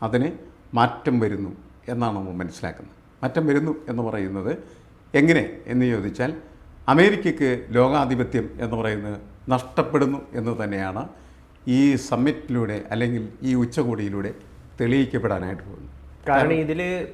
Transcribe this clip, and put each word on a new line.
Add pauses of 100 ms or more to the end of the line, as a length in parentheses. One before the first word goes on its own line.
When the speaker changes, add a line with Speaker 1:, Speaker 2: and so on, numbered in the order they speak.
Speaker 1:
അതിന് (480)
മാറ്റം
വരുന്നു (360)
എന്നാണ്
നമ്മൾ
മനസ്സിലാക്കുന്നത്. (240)
മാറ്റം
വരുന്നു (140)
എന്ന്
പറയുന്നത് (640)
എങ്ങനെ (240)
എന്ന്
ചോദിച്ചാൽ (560)
അമേരിക്കയ്ക്ക് (200)
ലോകാധിപത്യം (140)
എന്ന്
പറയുന്നത് (320)
നഷ്ടപ്പെടുന്നു (140)
എന്ന്
തന്നെയാണ് (640)
ഈ (300)
സമ്മിറ്റിലൂടെ (140)
അല്ലെങ്കിൽ (180)
ഈ
ഉച്ചകോടിയിലൂടെ (460)
തെളിയിക്കപ്പെടാനായിട്ട്
പോകുന്നത്. (220)
Speaker 2:
കാരണം
Speaker 1:
കാരണം
Speaker 2:
ഇതില് (260)